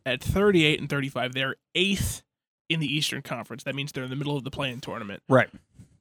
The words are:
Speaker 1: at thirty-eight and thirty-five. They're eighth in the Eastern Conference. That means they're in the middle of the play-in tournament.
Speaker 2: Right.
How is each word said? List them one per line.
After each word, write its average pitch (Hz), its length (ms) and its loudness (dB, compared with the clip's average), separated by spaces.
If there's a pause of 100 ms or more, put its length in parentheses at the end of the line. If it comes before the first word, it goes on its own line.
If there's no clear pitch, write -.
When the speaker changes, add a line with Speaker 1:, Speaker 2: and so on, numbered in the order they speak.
Speaker 1:
at 127 160 -2
thirty-eight 170 580 4
and 143 120 -6
thirty-five. 135 420 -2
They're 135 220 -2 (180)
eighth 190 480 0 (480)
in 160 120 0
the 143 140 0
Eastern 139 280 -2
Conference. 117 400 -10
That 139 100 -6
means 139 200 -8
they're 131 100 -6
in 127 80 -8
the 131 40 -6
middle 147 220 -2
of 127 60 -6
the 135 80 -10
play-in 131 280 -6
tournament. 101 480 -10
Speaker 2:
Right. 123 220 6 (520)